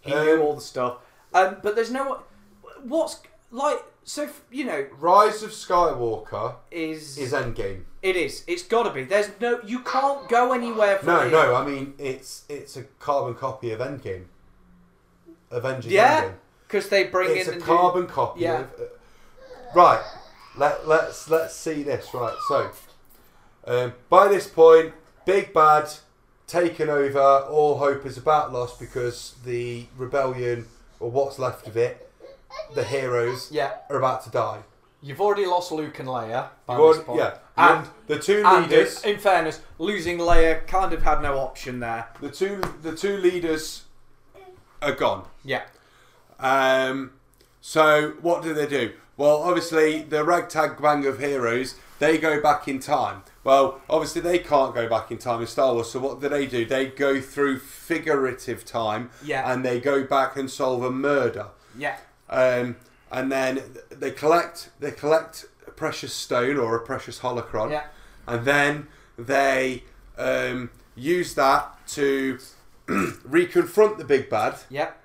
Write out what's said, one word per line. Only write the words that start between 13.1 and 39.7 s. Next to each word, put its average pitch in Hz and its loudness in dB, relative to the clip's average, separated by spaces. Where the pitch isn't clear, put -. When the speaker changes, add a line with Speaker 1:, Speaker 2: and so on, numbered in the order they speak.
Speaker 2:
copy 123 -8
of 110 -8
Endgame. 98 -8
Avengers 123 -6
Speaker 1:
Yeah, 262 6
Speaker 2:
Endgame. - -8
Speaker 1:
'cause 196 -4
they 196 2
bring 185 0
Speaker 2:
It's 185 -2
Speaker 1:
in 175 -6
Speaker 2:
a 175 -10
Speaker 1:
the 170 -12
Speaker 2:
carbon 180 4
Speaker 1:
new - -6
Speaker 2:
copy 139 -4
Speaker 1:
Yeah. 165 0
Speaker 2:
of, 135 -10
uh, 123 -8
right. 156 8
Let, 147 0
let's, 156 0
let's 160 0
see 151 -6
this. 135 -6
Right. 117 -6
So, 120 -2
um, 123 -2
by 190 8
this 202 0
point, 160 8
Big 190 0
Bad 151 4
taken 165 -2
over. 143 0
All 139 4
hope 139 -2
is 120 -12
about 143 0
lost 123 -8
because 123 -8
the 120 -8
rebellion, 123 -4
or 120 -6
what's 135 -2
left 123 -6
of 107 -6
it, - -2
the 131 -2
heroes, 123 -2
Speaker 1:
Yeah. 143 -2
Speaker 2:
are 139 -4
about 127 -2
to 117 -18
die. 110 -4
Speaker 1:
You've 139 -8
already 202 2
lost 175 -2
Luke 156 -6
and 131 -8
Leia 123 -6
by 123 -4
Speaker 2:
You've 156 8
Speaker 1:
this - -
Speaker 2:
already, - -10
Speaker 1:
point. 120 -4
Speaker 2:
yeah. - -2
Speaker 1:
And, 160 8
Speaker 2:
And 151 -12
the 147 -2
two 208 0
Speaker 1:
and 180 6
Speaker 2:
leaders. 156 4
Speaker 1:
in 208 -2
fairness, 165 2